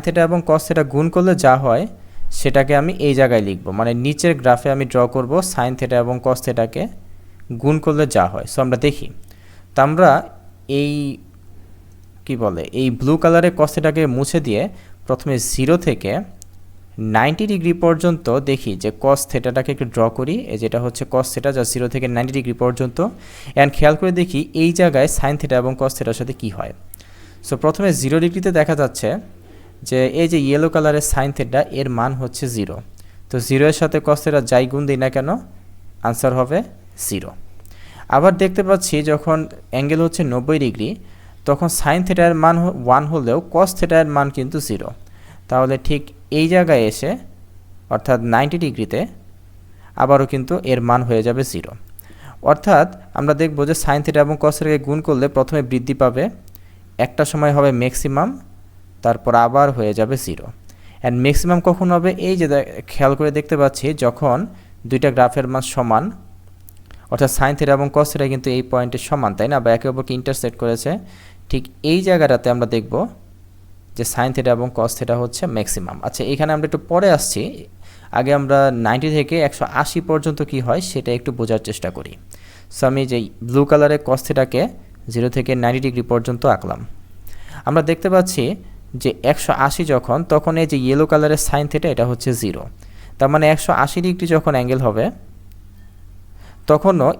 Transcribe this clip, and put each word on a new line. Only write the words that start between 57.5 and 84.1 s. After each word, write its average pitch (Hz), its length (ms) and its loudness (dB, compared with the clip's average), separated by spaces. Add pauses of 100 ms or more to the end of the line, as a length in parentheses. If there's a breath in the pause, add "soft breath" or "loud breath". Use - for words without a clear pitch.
হবে 143 180 4
ম্যাক্সিমাম, 139 680 -2 (640)
তারপর 117 340 2
আবার 127 360 4
হয়ে 110 220 0
যাবে 113 320 0
জিরো। - 220 -10 (560 soft breath)
And 123 100 0
ম্যাক্সিমাম 147 480 2
কখন 180 300 2
হবে? 175 200 2
এই 185 260 -2
যে 165 100 2
দে-, 139 400 -2
খেয়াল 135 280 2
করে 151 160 0
দেখতে 147 260 -2
পাচ্ছি 139 360 0
যখন 131 540 0 (400 loud breath)
দুইটা 131 240 2
গ্রাফের 127 360 2
মান 127 140 -2
সমান, 127 500 0 (960 soft breath)
অর্থাৎ 127 280 2
sin 143 180 2
theta 143 160 2
এবং 139 220 2
cos 147 120 4
theta 147 220 -2
কিন্তু 131 220 -4
এই 127 120 0
পয়েন্টে 123 360 -2
সমান, 120 380 -2
তাই 110 120 0
না? 139 120 0
বা 117 120 2
একে 117 180 0
অপরকে 131 240 -6
ইন্টারসেক্ট 127 460 -4
করেছে, 117 380 -2 (520 loud breath)
ঠিক 127 180 -4 (160)
এই 160 180 2
জায়গাটাতে 156 480 2
আমরা 120 160 0
দেখব 117 420 -2 (880)
যে 120 80 -6
sin 127 300 -2
theta 127 160 0
এবং 120 260 0
cos 117 240 -2
theta 120 160 -2
হচ্ছে 120 300 -4
ম্যাক্সিমাম। 107 580 -6
আচ্ছা, - 200 -6
এখানে 147 300 -2
আমরা 151 120 -2
একটু 151 120 -4
পরে 180 340 2
আসছি, - 540 -2 (460 soft breath)
আগে 131 220 2
আমরা 139 380 4
নাইনটি 120 380 0
থেকে 151 320 0
একশো 143 320 -2
আশি 147 280 -2
পর্যন্ত 156 400 -2
কী 139 180 -4
হয় 123 220 0
সেটা 127 300 -4
একটু 120 200 -4
বোঝার 113 280 -2
চেষ্টা 104 300 -6
করি। - 260 -12 (640 loud breath)
So 139 60 2
আমি 135 200 2
যে 120 240 -4 (140)
ব্লু 135 220 2
কালারের 147 400 4
cos 131 220 0